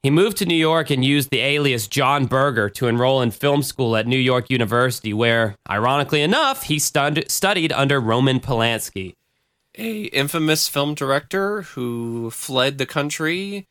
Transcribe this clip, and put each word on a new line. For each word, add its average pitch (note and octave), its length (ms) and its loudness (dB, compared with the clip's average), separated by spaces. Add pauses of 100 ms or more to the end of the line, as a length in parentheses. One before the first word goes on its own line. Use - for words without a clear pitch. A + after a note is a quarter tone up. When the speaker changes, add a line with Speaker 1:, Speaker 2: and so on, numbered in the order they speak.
Speaker 1:
He C#3 60 2
moved F#3 300 4
to G3 80 -2
New E3+ 100 0
York D#3+ 320 2
and C3 160 0
used C#3 260 2
the B2 100 0
alias C3+ 460 0
John C#3 380 0
Berger A#2+ 460 0
to - 160 -4
enroll B2+ 340 2
in A#2+ 100 2
film C#3+ 320 0
school B2 320 -2
at A2 120 0
New B2+ 100 2
York B2+ 320 2
University, A#2+ 640 0
where, A2+ 440 2 (120)
ironically C#3 540 2
enough, C4 400 0
he D3+ 160 -2
stud-, D3 520 0
studied F#3 420 0
under C#3 280 2
Roman B2 400 2
Polanski. A2+ 720 -2 (640)
Speaker 2:
A A3 280 -6
infamous D#3 600 0
film C#3+ 280 -2
director F#3+ 680 -2
who A#2 680 -6
fled C3+ 480 -2
the C3+ 80 -2
country E3+ 840 -4